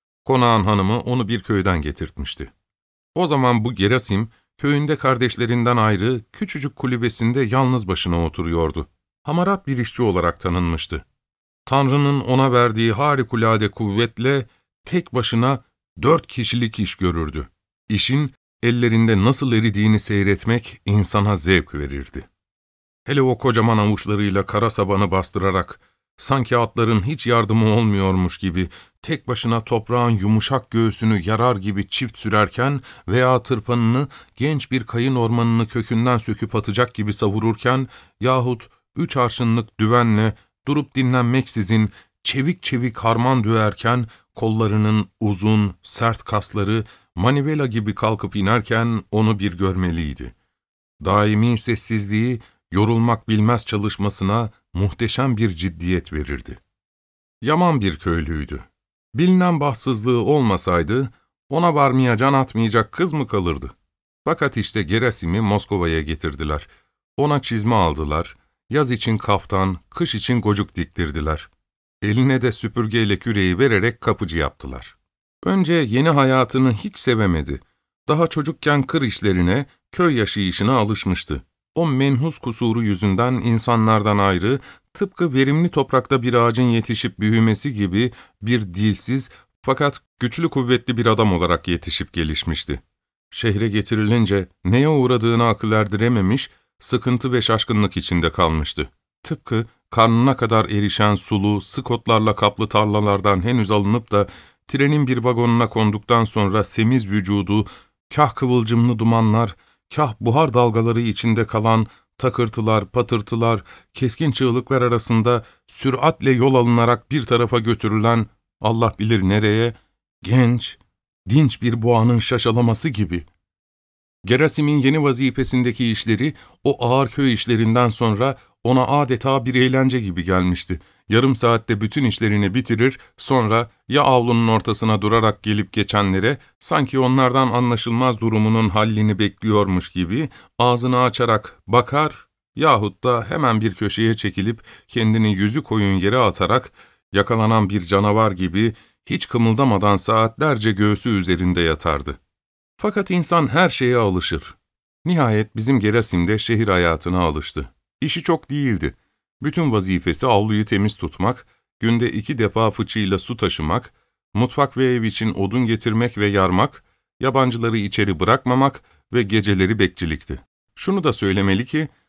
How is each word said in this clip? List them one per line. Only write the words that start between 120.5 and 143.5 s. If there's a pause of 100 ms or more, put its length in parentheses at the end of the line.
dinç
bir
boğanın
şaşalaması
gibi. (1000)
Gerasim'in
yeni
vazifesindeki
işleri (300)
o
ağır
köy
işlerinden
sonra (280)
ona
adeta
bir
eğlence
gibi
gelmişti. (300)
Yarım
saatte
bütün
işlerini
bitirir, (180)
sonra (200)
ya
avlunun
ortasına
durarak
gelip
geçenlere, (220)
sanki
onlardan
anlaşılmaz
durumunun
hallini
bekliyormuş
gibi (300)
ağzını
açarak
bakar (280)
yahut
da
hemen